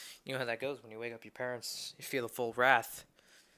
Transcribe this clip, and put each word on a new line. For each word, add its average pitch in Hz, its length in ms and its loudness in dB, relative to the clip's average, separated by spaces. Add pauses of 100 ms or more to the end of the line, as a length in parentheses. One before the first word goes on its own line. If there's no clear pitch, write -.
(240)
you 131 100 -4
know 131 60 -2
how 131 40 -2
that 117 160 -2
goes 131 220 -4
when 113 80 -16
you 110 80 -10
wake 117 160 -4
up 113 100 -14
your 107 80 -14
parents, - 640 -6
you - 80 -14
feel 127 220 0
the - 80 -10
full 117 200 0
wrath. 120 520 6 (520)